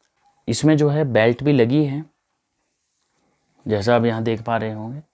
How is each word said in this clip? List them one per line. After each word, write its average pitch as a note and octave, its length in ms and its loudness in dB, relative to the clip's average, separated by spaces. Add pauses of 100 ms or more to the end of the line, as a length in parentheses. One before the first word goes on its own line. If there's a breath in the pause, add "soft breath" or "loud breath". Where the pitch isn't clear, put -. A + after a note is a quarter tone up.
(480)
इसमें D3+ 280 2
जो D3 120 2
है D3+ 160 0
बेल्ट A#2 380 2
भी D3 100 2
लगी C3 320 2
है, C#3+ 200 -6 (1600)
जैसा G#2+ 280 2
आप A#2 80 2
यहाँ A2+ 180 -2
देख A2+ 200 -2
पा A#2 140 -4
रहे A2 160 -6
होंगे। A2+ 300 -12 (120)